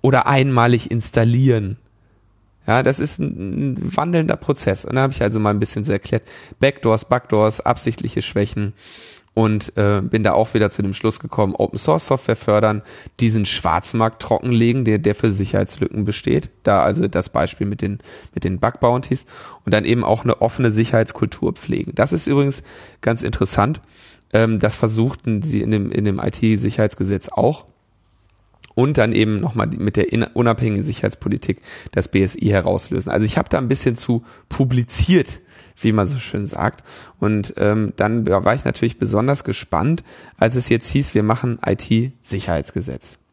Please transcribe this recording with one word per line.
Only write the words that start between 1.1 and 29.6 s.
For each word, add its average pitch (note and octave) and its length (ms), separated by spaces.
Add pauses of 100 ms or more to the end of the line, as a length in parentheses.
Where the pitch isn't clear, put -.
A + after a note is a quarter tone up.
Ja, A#2+ 160
das C3+ 160
ist - 200
ein, B2+ 580
ein - 200
wandelnder D#3+ 400
Prozess. - 480
Und B2+ 120
da C3 40
habe C3+ 140
ich - 80
also G#2+ 180
mal G#2 140
ein G2+ 60
bisschen G#2+ 240
so D3 80
erklärt, - 320 (360)
Backdoors, A#2 480
Backdoors, G#2+ 540
absichtliche - 580
Schwächen. G#2 540 (640)
Und, G#2+ 400
äh, G2+ 240
bin - 220
da G2+ 120
auch A2 200
wieder G#2 160
zu - 100
dem G2 140
Schluss - 240
gekommen, - 380
Open - 200
Source D#3 300
Software B2+ 300
fördern, G#2 460 (360)
diesen A2 280
Schwarzmarkt A2 760
trockenlegen, A#2 600
der, G#2+ 140
der G#2 180
für A2 160
Sicherheitslücken G2+ 720
besteht. B2 460 (120)
Da G2 220
also G#2 240
das F2 220
Beispiel F2+ 360
mit G2+ 160
den, G2+ 160 (340)
mit - 120
den F#2 160
Bug A2+ 180
Bounties. B2 480 (380)
Und G2+ 100
dann G#2+ 100
eben A#2+ 200
auch A2+ 180
eine A#2 180
offene A#2 300
Sicherheitskultur A2+ 840
pflegen. - 420
Das D3 160
ist E3 160
übrigens C#3 340 (380)
ganz A#2 240
interessant. A2 560 (520)
Ähm, A2 280
das G#2+ 160
versuchten A2 680
sie A2 200
in A2 100
dem, G2+ 180
in G#2 140
dem G2 160
I-T-Sicherheitsgesetz G#2+ 1080
auch. - 360 (1120)
Und C3+ 220
dann A2+ 140
eben G#2+ 280
nochmal A2+ 260